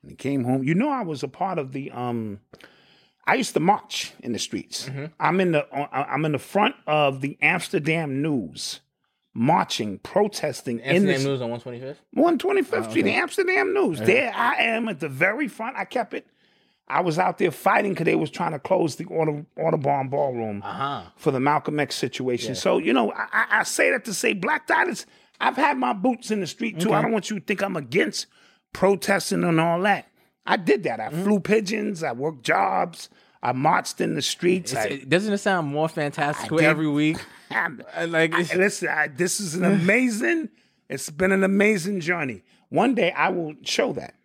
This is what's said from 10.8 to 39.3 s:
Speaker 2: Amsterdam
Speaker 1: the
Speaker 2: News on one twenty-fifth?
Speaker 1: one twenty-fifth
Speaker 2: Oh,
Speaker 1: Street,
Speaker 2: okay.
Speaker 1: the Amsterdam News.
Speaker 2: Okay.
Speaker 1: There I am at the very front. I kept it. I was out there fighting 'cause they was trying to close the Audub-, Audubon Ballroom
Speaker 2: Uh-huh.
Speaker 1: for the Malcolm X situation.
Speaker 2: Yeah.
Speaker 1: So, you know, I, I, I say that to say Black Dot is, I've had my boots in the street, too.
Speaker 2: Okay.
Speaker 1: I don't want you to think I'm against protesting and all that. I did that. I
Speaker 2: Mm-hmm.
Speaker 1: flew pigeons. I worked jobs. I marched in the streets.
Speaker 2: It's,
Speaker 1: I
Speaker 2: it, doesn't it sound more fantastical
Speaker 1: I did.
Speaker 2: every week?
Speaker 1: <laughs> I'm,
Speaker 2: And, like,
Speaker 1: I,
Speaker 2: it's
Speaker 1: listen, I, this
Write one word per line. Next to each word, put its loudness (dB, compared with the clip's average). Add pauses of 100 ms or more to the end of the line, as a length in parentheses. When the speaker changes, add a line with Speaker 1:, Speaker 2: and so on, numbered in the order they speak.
Speaker 2:
Amsterdam 4
Speaker 1:
the 0
Speaker 2:
News -2
on -4
one -6
twenty-fifth? -12 (120)
Speaker 1:
one 4
twenty-fifth 0
Speaker 2:
Oh, -10
Speaker 1:
Street, 2
Speaker 2:
okay. 4
Speaker 1:
the 0
Amsterdam 0
News. 2
Speaker 2:
Okay. 6
Speaker 1:
There 2
I 2
am 0
at -6
the -4
very 0
front. -8
I -4
kept -4
it. -10 (640)
I 2
was 2
out 0
there 2
fighting 2
'cause -2
they 4
was 2
trying -4
to -6
close 0
the -8
Audub-, -2 (120)
Audubon 0
Ballroom -2
Speaker 2:
Uh-huh. -6 (120)
Speaker 1:
for 0
the 0
Malcolm 2
X -2
situation. -2
Speaker 2:
Yeah. -4
Speaker 1:
So, 2
you 0
know, 2
I, -6
I, 0 (140)
I 0
say 2
that -2
to -6
say 0
Black -2
Dot 2
is, -8 (340)
I've 0
had 2
my 0
boots 0
in 0
the -4
street, -6
too. 2
Speaker 2:
Okay. 4
Speaker 1:
I 4
don't 0
want -2
you -4
to -12
think -2
I'm -4
against -2 (480)
protesting 2
and 4
all 2
that. 0 (380)
I 2
did 2
that. -2
I -4
Speaker 2:
Mm-hmm. -4
Speaker 1:
flew 4
pigeons. -2
I -2
worked -6
jobs. -2 (340)
I -2
marched 0
in -2
the -2
streets. -2
Speaker 2:
It's, -2
Speaker 1:
I 0
Speaker 2:
it, -8
doesn't 2
it 0
sound 0
more 0
fantastical -2
Speaker 1:
I 4
did. 6
Speaker 2:
every 2
week? 2 (120)
Speaker 1:
<laughs> -18
I'm, -2 (140)
Speaker 2:
And, -4
like, 2
Speaker 1:
I, 2
Speaker 2:
it's -2
Speaker 1:
listen, 2
I, 0
this -2